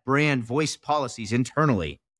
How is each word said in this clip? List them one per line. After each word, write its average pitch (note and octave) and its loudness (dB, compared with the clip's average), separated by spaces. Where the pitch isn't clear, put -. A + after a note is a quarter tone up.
brand C#3 2
voice B2+ -2
policies A#2+ -4
internally A#2+ 0